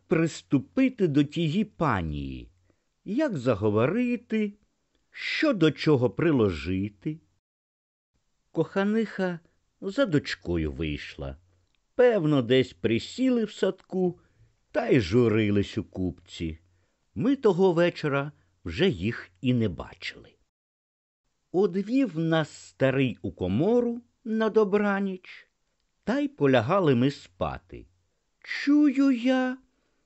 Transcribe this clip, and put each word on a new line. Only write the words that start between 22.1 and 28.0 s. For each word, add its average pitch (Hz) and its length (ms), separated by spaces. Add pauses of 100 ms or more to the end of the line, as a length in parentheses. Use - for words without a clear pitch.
нас 160 320
старий 131 720
у 95 100
комору 226 720 (220)
на 220 240
добраніч, 202 1000 (560)
та 240 140
й 285 100
полягали 143 680
ми 123 160
спати. 64 760 (540)